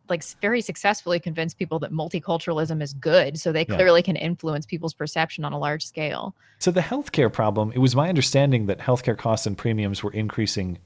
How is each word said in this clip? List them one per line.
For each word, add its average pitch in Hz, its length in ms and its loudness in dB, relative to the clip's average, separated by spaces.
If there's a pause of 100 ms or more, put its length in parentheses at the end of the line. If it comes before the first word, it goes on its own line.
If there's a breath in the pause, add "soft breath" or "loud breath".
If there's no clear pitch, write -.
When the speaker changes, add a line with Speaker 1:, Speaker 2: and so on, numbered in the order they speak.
Speaker 1:
like, 170 100 0
s-, - 220 -10
very 226 180 2
successfully 185 640 -2
convinced 165 360 -4
people 160 220 -4
that - 140 -6
multiculturalism 160 880 -2
is 143 120 -6
good, 151 460 4
so 165 140 -2
they 160 160 2
Speaker 2:
Yeah. 104 60 -2
Speaker 1:
clearly 175 280 6
can 180 140 0
influence 160 480 -4
people's 165 280 -6
perception 160 520 -4
on 143 80 -6
a 147 40 -6
large 147 280 -4
scale. 151 500 -6 (240 soft breath)
Speaker 2:
So 180 120 2
the 175 100 2
healthcare 160 500 0
problem, 107 420 0
it 127 60 -2
was 127 160 4
my 151 140 2
understanding 139 560 2
that 95 140 0
healthcare 123 380 0
costs 110 300 0
and 98 100 -4
premiums 107 460 -2
were 104 80 -2
increasing 104 760 -2